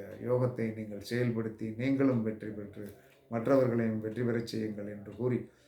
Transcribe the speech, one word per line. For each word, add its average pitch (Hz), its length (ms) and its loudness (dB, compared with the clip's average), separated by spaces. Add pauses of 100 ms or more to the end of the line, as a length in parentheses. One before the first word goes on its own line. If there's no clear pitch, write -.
(280)
யோகத்தை 123 380 2 (140)
நீங்கள் 104 300 -8
செயல்படுத்தி, 113 580 0 (140)
நீங்களும் 135 460 4
வெற்றி 107 300 -4
பெற்று, 104 280 -10 (460)
மற்றவர்களையும் 117 760 4
வெற்றி 110 220 -4
பெறச் 117 260 0
செய்யுங்கள் 104 420 -4
என்று 104 240 -12
கூறி, 120 200 2 (280)